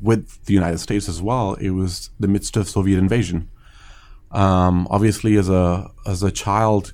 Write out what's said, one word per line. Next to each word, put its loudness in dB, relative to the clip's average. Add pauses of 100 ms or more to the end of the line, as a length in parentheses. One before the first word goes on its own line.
with -2
the 0
United 2
States -4
as -8
well. -2
It -4
was -4 (100)
the 0
midst 0
of 0
Soviet 0
invasion. 0 (800)
Um, 2
obviously, 2
as 2
a, 2 (140)
as -4
a 2
child, 0